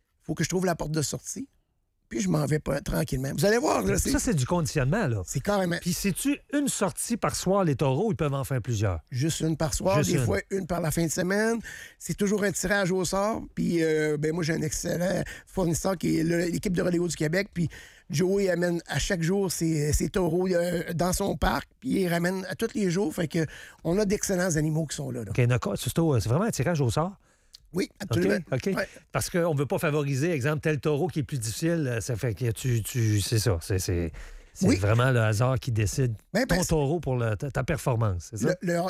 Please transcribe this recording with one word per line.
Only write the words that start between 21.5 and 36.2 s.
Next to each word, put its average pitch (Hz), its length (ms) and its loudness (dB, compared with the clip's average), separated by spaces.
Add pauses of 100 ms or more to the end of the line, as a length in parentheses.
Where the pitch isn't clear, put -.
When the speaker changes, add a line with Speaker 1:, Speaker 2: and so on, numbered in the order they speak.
Speaker 1:
Puis 262 100 -6
il 185 60 2
les 190 120 2
ramène 175 400 0
à - 80 -6
tous 226 200 -4
les 196 160 2
jours. 202 240 0
Fait 170 120 -2
que 160 200 0 (360)
on 170 140 0
a 214 80 4
d'excellents 185 520 0
animaux 156 280 0
qui 135 100 -8
sont 139 140 -6
là, 120 140 -6
là. 101 80 -8
Speaker 2:
OK, 127 160 2
d'accord. 123 280 2
C'est, - 140 -4
c'est 143 400 2
vraiment 160 160 2
un 226 60 0
tirage 165 300 0
au 123 100 2
sort? 170 220 0 (600)
Speaker 1:
Oui, 190 160 -2 (100)
absolument. 185 360 2 (180)
Speaker 2:
OK, 127 160 -2
OK. 190 80 0
Speaker 1:
Ouais. 196 100 -2 (240)
Speaker 2:
Parce - 180 -2
qu'on 170 240 0
veut 143 120 0
pas 170 140 0
favoriser, 147 520 0
exemple, 151 300 0
tel 156 180 0
taureau 151 280 0
qui 156 120 -4
est 135 40 0
plus 135 160 -6
difficile. 156 480 -2
Euh, 120 120 -2
ça 117 160 -4
fait 113 180 -2
que 120 180 -2
tu, 120 300 0
tu, 107 380 2
c'est 110 200 2
ça. 98 220 2
C'est, 95 180 0
c'est, 87 340 -2 (400)
c'est - 140 2
Speaker 1:
Oui. 220 100 6
Speaker 2:
vraiment 113 340 4
le 123 80 4
hasard 113 400 2
qui - 140 -4
décide 113 400 0 (180)